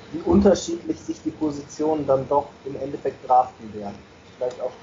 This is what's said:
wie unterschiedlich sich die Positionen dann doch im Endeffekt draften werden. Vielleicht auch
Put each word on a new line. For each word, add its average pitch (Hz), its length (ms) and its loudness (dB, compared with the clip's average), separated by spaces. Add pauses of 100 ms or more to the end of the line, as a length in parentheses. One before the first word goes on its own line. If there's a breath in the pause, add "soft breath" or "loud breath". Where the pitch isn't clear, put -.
(120)
wie 151 80 -8
unterschiedlich 196 800 2
sich - 260 -8
die 151 60 -4
Positionen 151 720 -4
dann 135 240 2
doch 147 160 2 (200)
im 139 100 -10
Endeffekt 139 520 -8
draften 123 460 2
werden. 101 220 -10 (420)
Vielleicht 127 240 -6
auch 123 80 -4 (140)